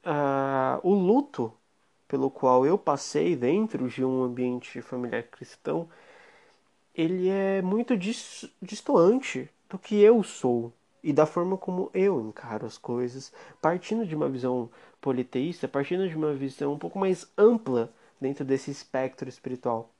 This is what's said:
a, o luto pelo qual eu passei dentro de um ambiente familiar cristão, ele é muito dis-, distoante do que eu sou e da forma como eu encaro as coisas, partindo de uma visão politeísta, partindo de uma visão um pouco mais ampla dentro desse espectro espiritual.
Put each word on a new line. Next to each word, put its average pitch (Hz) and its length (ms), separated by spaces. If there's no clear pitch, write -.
a, 139 760
o 180 120
luto 190 580
pelo 135 160
qual 131 360
eu 175 120
passei 156 560
dentro 143 540
de 131 160
um 131 180
ambiente 123 580
familiar 117 440
cristão, - 640
ele 180 340
é 196 320
muito 214 360
dis-, - 520
distoante 185 880
do - 80
que 208 240
eu 220 220
sou 120 500
e 143 100
da 151 140
forma 175 300
como 185 360
eu 190 280
encaro 110 460
as 107 120
coisas, 123 540
partindo 185 460
de 156 80
uma 151 140
visão 127 420
politeísta, 131 640
partindo 175 420
de 160 80
uma 156 160
visão 139 420
um 151 40
pouco 170 200
mais 190 280
ampla 135 560
dentro 139 240
desse 135 260
espectro 131 580
espiritual. 123 720